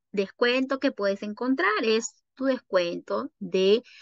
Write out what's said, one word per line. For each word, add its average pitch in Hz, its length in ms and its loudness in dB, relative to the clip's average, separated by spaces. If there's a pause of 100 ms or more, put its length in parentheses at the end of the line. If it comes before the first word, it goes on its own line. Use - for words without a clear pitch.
(100)
descuento 247 680 0
que 269 140 0
puedes 202 300 -2
encontrar 262 600 0
es 226 300 0 (200)
tu 262 120 -6
descuento 196 920 -2
de 190 440 2 (200)